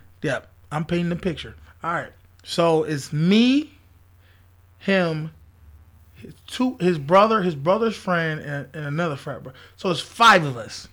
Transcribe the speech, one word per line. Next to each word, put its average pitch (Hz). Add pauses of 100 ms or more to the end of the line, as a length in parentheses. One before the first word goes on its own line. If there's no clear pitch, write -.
(220)
Yep. 139 (240)
I'm 156
painting 175
the 175
picture. - (260)
All 165
right. 139 (320)
So 165
it's 147
me, 226 (1040)
him, 165 (840)
his - (120)
two, 254
his 175
brother, 196
his 175
brother's 196
friend, 165
and, 143
and 156
another 151
frat 127
bro. 131 (240)
So 190
it's 160
five 208
of 135
us. 110